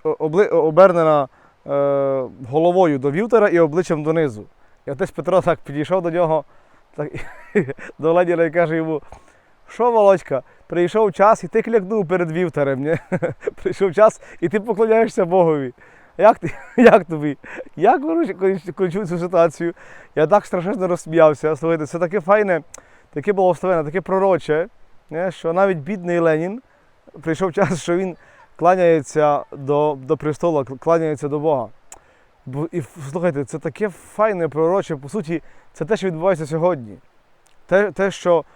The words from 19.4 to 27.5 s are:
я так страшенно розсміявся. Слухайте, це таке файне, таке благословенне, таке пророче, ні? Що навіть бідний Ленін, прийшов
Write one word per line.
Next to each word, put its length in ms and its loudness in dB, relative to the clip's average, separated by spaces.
я 120 2
так 180 2
страшенно 420 -4
розсміявся. 680 2
Слухайте, 300 -2
це 140 -8
таке 220 -4
файне, 400 2
таке 200 -4
благословенне, 500 0
таке 180 -6
пророче, 640 0
ні? 220 -6
Що 220 -6
навіть 240 2
бідний 420 -4
Ленін, 420 0
прийшов 320 -4